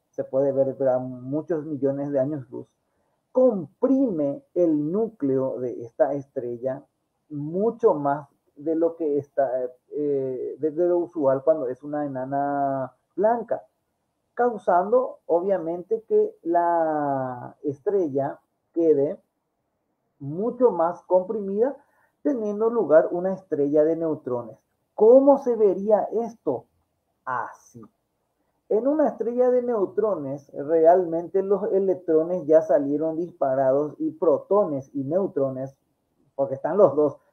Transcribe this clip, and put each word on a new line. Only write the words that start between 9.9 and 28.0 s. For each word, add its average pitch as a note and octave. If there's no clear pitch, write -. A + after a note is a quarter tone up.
eh, C3+
de, D3+
de E3+
lo F3
usual C#3
cuando D#3
es B2+
una D3
enana C#3
blanca, G#3+
causando, A3
obviamente, F3+
que G#3+
la D3+
estrella D3+
quede D#3+
mucho A3+
más E3+
comprimida, G3+
teniendo A3
lugar F3
una F3+
estrella D3+
de D#3+
neutrones. C3
¿Cómo C4+
se B3
vería G3+
esto? D#3+
Así. A#2+